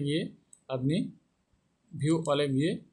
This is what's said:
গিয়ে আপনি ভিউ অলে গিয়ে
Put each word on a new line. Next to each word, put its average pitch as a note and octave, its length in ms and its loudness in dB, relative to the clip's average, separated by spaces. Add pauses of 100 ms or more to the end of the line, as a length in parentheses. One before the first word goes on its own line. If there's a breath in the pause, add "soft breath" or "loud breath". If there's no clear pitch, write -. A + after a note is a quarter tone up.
গিয়ে D3+ 140 0 (540)
আপনি C3+ 220 0 (960)
ভিউ D#3 220 0 (160)
অলে C#3+ 240 2
গিয়ে D3+ 160 2 (220)